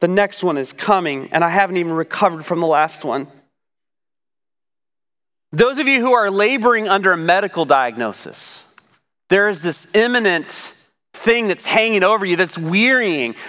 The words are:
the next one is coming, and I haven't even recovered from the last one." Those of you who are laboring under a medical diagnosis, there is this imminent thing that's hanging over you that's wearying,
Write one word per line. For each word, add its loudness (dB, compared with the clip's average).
the 2
next 0
one 0
is -8
coming, -2
and 2
I 2
haven't 0
even -2
recovered -2
from -4
the 0
last 0
one." -4
Those 2
of 0
you 2
who 2
are 2
laboring 0
under 2
a 2
medical 0
diagnosis, -2
there 4
is -4
this -4
imminent 0
thing 2
that's -4
hanging 2
over 2
you 0
that's -2
wearying, 0